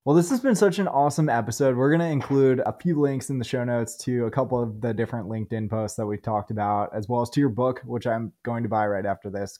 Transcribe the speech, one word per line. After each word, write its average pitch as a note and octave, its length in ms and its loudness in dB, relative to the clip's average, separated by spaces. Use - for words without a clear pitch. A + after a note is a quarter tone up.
Well, C#3+ 100 4
this E3+ 160 4
has B3+ 80 2
been B3+ 160 2
such F#3+ 240 4
an F#3+ 80 0
awesome D3 420 2
episode. A#2 460 2
We're C3 160 4
gonna E3 200 2
include C3+ 480 4
a A#2 200 -2
few E3+ 200 0
links C#3 320 0
in C3+ 80 -2
the A#2 60 -4
show B2 180 -2
notes A#2+ 400 -2
to A#2+ 220 0
a A2 60 -2
couple B2 300 0
of G#2+ 200 -6
the A#2 120 -2
different A2 360 -4
LinkedIn A2 400 -4
posts A2 280 -4
that A2 80 -2
we G#2 120 -4
talked G#2+ 340 -4
about, G#2 440 0
as G#2 140 -6
well A#2+ 120 0
as A#2 100 -2
to - 80 0
your C#3 100 4
book, B2+ 360 -2
which A#2+ 200 -6
I'm A2+ 280 -4
going A#2 200 -4
to A2 60 -4
buy G#2+ 180 2
right G2+ 180 -2
after G2 260 -4
this. G2 280 -8